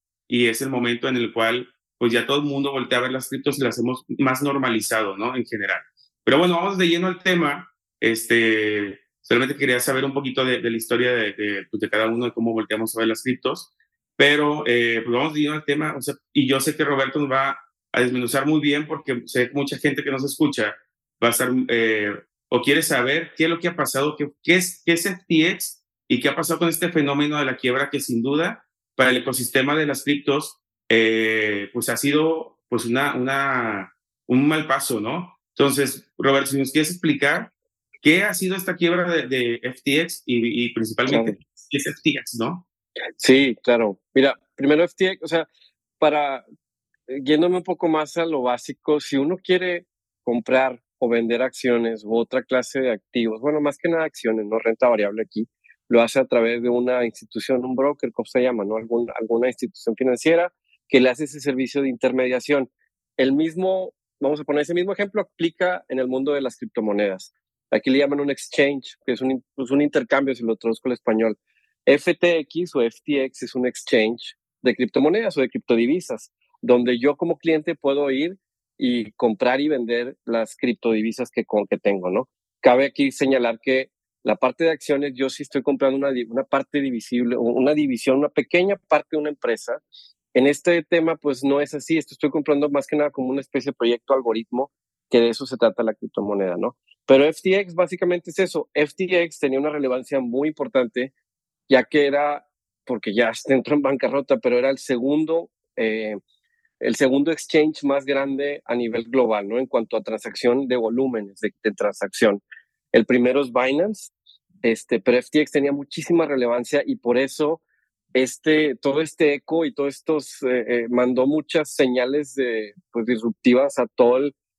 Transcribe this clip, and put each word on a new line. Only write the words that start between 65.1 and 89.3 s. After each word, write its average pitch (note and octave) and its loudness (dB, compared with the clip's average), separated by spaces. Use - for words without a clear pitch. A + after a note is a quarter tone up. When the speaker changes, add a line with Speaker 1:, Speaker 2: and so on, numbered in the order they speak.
Speaker 2:
aplica F3+ -2
en B2+ -2
el B2+ 0
mundo C3+ 0
de C#3+ 0
las B2+ -6
criptomonedas. G#2 -2
Aquí - 0
le C3 4
llaman C#3+ 2
un C#3+ -2
exchange, C#3 -2
que B2+ -2
es A2+ -6
un C3 0
in-, B2+ -4
pues, C3 -6
un C#3+ 4
intercambio, C#3 0
si A#2 -10
lo A2+ 0
traduzco A2+ -4
al B2+ 0
español. A2 0
F D3 4
T E3+ 2
X E3 -6
o C3+ 2
F A#2 -2
T C#3+ 0
X C3 -10
es - -8
un B2+ 0
exchange A#2 -2
de B2+ 2
criptomonedas D#3 0
o C#3 2
de C3 0
criptodivisas, A#2+ -2
donde B2 4
yo C#3+ 2
como F3 -2
cliente D#3+ 0
puedo C#3 0
ir D#3 -2
y B2 -2
comprar B2 0
y D3 0
vender A#2+ -2
las A2+ -2
criptodivisas A2+ -2
que, - -4
con, G#2 0
que G2+ -2
tengo, F#2+ 0
¿no? G#2+ -2
Cabe B2+ 6
aquí C#3 0
señalar B2+ 0
que C3 -2
la G#2+ 0
parte C3 0
de E3 4
acciones, C#3+ -2
yo C3+ -2
sí C#3+ -10
estoy C3+ -4
comprando C3+ 0
una C#3 0
di-, B2 -2
una A#2 -4
parte C3+ -2
divisible, A#2+ -2
una A#2+ 2
división, C3+ 0
una D3 0
pequeña F3+ 0
parte D3+ 0
de D#3 -2
una D3+ -2
empresa. A#2+ -4